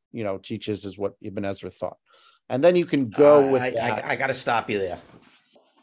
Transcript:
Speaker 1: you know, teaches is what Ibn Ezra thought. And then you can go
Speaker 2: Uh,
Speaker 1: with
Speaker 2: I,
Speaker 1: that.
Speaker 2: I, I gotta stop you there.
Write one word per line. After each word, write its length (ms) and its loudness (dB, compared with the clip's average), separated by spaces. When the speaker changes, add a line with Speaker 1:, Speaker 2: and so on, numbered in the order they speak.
Speaker 1:
you 140 -8
know, 140 -6
teaches 460 -8
is 140 -12
what 140 -6
Ibn 220 -8
Ezra 260 -8
thought. 280 -10
And 160 0
then 100 6
you 100 2
can 260 0
go 360 8
Speaker 2:
Uh, 60 -2
Speaker 1:
with 100 2
Speaker 2:
I, 80 -4
Speaker 1:
that. 340 -4
Speaker 2:
I, 80 -6
I 40 -2
gotta 180 -2
stop 340 -2
you 100 -2
there. 200 -4